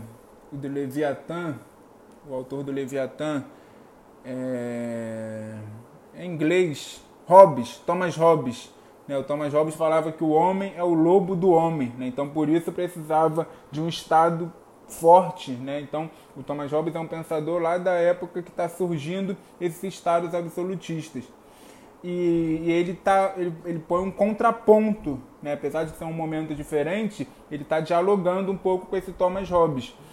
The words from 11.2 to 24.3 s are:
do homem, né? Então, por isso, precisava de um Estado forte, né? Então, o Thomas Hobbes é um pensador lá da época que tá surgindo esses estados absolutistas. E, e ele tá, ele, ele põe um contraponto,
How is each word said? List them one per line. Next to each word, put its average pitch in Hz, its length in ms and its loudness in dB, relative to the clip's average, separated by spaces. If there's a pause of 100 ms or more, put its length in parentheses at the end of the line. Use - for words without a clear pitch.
do 180 160 4
homem, 160 460 2
né? 127 100 -6
Então, 143 200 -4
por 147 220 0
isso, 165 220 2
precisava 160 760 0 (240)
de 147 100 -6
um 165 60 -2
Estado 165 640 0 (360)
forte, 165 640 4
né? 135 300 -8
Então, 151 280 -6 (260)
o 139 60 -14
Thomas 143 300 -6
Hobbes 156 240 0
é 165 40 -4
um 160 80 -6
pensador 160 540 -4
lá 165 160 0
da 180 160 0
época 175 480 0
que 170 100 -16
tá 170 180 -4
surgindo 180 680 -4 (240)
esses 170 240 -4
estados 170 500 -2
absolutistas. 170 920 -6 (800)
E, 170 600 0
e 170 80 2
ele 175 220 0
tá, 196 420 2
ele, 180 180 -4 (120)
ele 170 140 -6
põe 175 220 -2
um 190 100 -4
contraponto, 214 1080 2 (220)